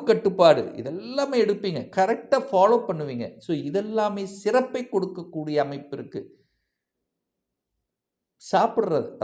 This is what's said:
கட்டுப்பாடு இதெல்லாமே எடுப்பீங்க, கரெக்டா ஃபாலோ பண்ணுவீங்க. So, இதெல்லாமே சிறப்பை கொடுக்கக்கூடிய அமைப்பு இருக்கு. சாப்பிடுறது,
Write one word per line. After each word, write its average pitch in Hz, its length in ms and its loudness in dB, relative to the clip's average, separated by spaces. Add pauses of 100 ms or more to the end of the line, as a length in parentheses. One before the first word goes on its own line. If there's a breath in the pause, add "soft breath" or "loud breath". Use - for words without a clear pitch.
கட்டுப்பாடு 180 520 6 (200)
இதெல்லாமே 240 640 -4
எடுப்பீங்க, 196 360 -2 (180)
கரெக்டா 190 420 2 (100)
ஃபாலோ 202 360 6
பண்ணுவீங்க. 143 400 -6 (200)
So, - 60 -4 (180)
இதெல்லாமே 208 540 -2 (180)
சிறப்பை 247 420 0 (100)
கொடுக்கக்கூடிய 170 720 -4
அமைப்பு 143 320 -10
இருக்கு. 113 240 -12 (2250)
சாப்பிடுறது, 190 580 2 (140)